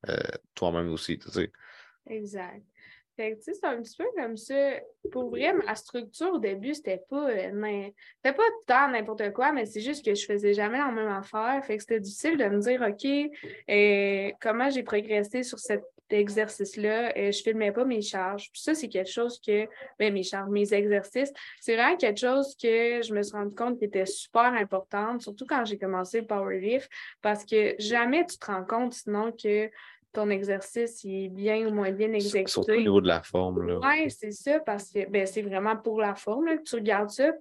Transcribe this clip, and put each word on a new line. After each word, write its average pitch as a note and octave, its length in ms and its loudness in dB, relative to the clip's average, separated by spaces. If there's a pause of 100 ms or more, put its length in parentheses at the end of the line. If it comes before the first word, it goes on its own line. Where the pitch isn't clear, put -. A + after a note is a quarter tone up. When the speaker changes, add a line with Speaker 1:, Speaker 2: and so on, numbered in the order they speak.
Speaker 1:
euh, - 80 -2 (380)
toi-même E2+ 340 0
aussi, D#2+ 300 -4
tu - 100 -18
sais. F2 220 -2 (560)
Speaker 2:
Exact. G#3 560 -10 (540)
Fait A3 140 -4
que, A3 60 -8
tu A3 60 -20
sais, E4 100 -8
c'est G4+ 120 -8
un B3 160 -2
petit A3+ 140 -14
peu E4+ 100 -6 (120)
comme A3+ 180 -4
ça. C#4 360 0 (380)
Pour B3 200 -4
vrai, C4 240 0
ma E4 220 0
structure B3 580 -6
au E4 40 0
début, G#3 360 -2
c'était F#3+ 360 -4
pas, C#4+ 200 -2
euh, F#3+ 220 -2
n'im-, G3+ 400 -6 (260)
c'était - 180 0
pas G#4 80 4 (240)
tant C4 220 6
n'importe G#3+ 420 -2
quoi, C4 220 2
mais B3 120 0
c'est G#3 140 -8
juste C#4 240 -6
que G#3+ 100 2
je G3+ 120 -2
faisais G#3 280 2
jamais G#3 260 0
la C#4+ 120 0
même A3 160 -2
affaire. A3 560 -2
Fait G#3+ 140 -4
que G#3 40 -6
c'était A3+ 200 0
difficile D4 360 -2
de C4+ 80 4
me G3+ 140 2
dire, « B3 300 2
OK, G#3 160 -6 (640)
euh, G3+ 640 4 (100)
comment A#3 280 2
j'ai C4 140 -2
progressé G#3+ 600 0
sur B3 160 -10
cet G#3 240 -2 (260)
exercice-là ? » G#3+ 1080 0
Euh, G3+ 140 0
je G3+ 100 -2
filmais G#3+ 300 2
pas A#3+ 140 2
mes A#3+ 160 0
charges. G3+ 500 -4
Puis - 100 -16
ça, D#4 140 2
c'est D4+ 140 -6
quelque F#3+ 200 -2
chose A#3+ 300 -2
que, G#3+ 260 2 (320)
ben, G#3 160 2
mes F#3+ 100 0
charges, G3 260 -6
mes G3+ 240 2
exercices, G#3 580 2 (300)
c'est A3+ 160 0
vraiment C4 180 6
quelque G#3 240 2
chose C4+ 420 2
que A#3 400 2
je A3 120 -4
me G#3 100 0
suis G3+ 140 -6
rendu G#3 180 -4
compte A#3+ 240 -2
qui G#3+ 60 0
était G3 200 0
super G#3+ 480 2
importante, G#3 680 -2
surtout G#3 240 -12
quand B3+ 180 0
j'ai G#3 140 -4
commencé F#3 420 -2
le A3 80 -8
powerlift, G3 640 -2 (300)
parce G#3 240 -2
que G#3+ 340 2
jamais A#3+ 460 2
tu - 120 -10
te - 100 -16
rends F#3 180 -4
compte A#3 280 0
sinon G#3+ 380 -2
que G#3+ 380 0 (440)
ton G#3 160 0
exercice, G3 760 -2
il F#3+ 220 -4
est - 20 -6
bien G#3+ 400 0
ou A3 60 0
moins G3+ 180 2
bien G#3 220 0
Speaker 1:
S-, G#3 140 2
Speaker 2:
exécuté. G3 220 0
Speaker 1:
surtout - 220 0
au A3 60 6
niveau C#3+ 240 8
de F#2 80 4
la E2 120 4
forme, F2+ 460 0
là. F2 120 0
Speaker 2:
Ouais, D#4 280 2
c'est - 240 -8
ça, C#4+ 300 0
parce G3+ 280 -6
que, G3 200 -4
ben, G3 180 2
c'est F#3+ 140 -4
vraiment G3+ 340 0
pour G#3+ 240 -2
la G3+ 160 0
forme, A#3 300 -2
là, D#4+ 100 2
que D#4 80 -4
tu - 120 -6
regardes G#3 340 2
ça. C#4 320 2